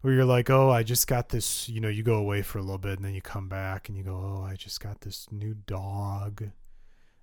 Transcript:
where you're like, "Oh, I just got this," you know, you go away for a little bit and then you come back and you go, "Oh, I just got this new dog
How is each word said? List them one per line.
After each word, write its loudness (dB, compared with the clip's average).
where 4
you're 8
like, 6
"Oh, 8
I 6
just 2
got 0
this," -2
you -4
know, 0
you -2
go 4
away 2
for -6
a -2
little -4
bit -4
and -6
then -4
you -6
come -8
back -6
and -8
you -8
go, -6
"Oh, -4
I -6
just -10
got -10
this -12
new -6
dog -6